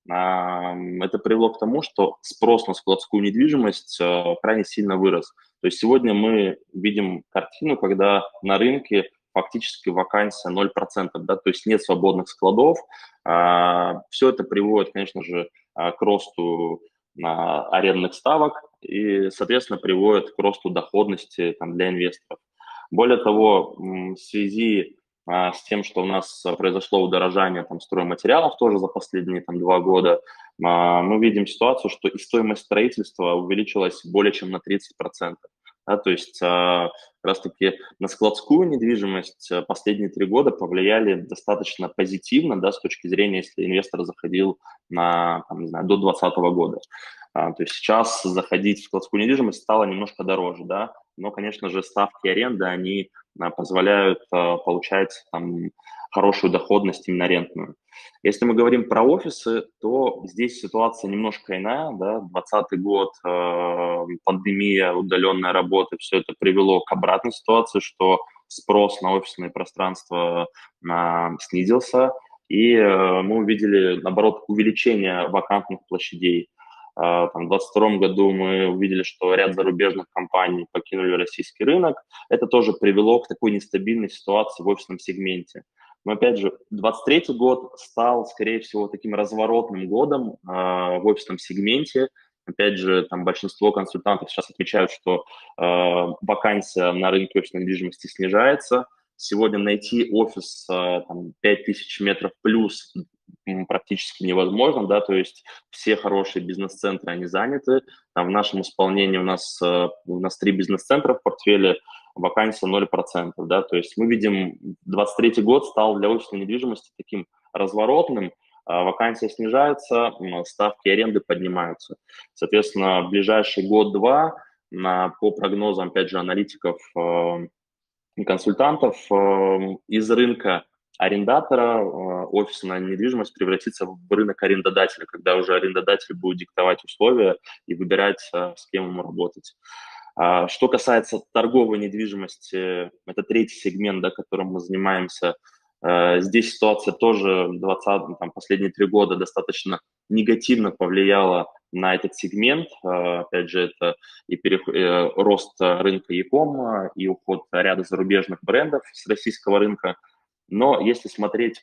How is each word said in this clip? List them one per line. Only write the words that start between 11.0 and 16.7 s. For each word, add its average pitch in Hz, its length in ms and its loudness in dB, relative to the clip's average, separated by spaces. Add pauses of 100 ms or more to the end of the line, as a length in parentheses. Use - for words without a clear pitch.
да, 92 100 0
то - 140 -2
есть - 180 -4
нет 107 140 2
свободных 92 460 0
складов. 120 500 2 (460)
А, 87 840 2
всё 131 200 4
это 104 140 -2
приводит, 101 500 0
конечно 95 300 -8
же, 87 260 -6 (260)
а, 85 160 -2
к - 100 -8
росту, 85 800 -2 (420)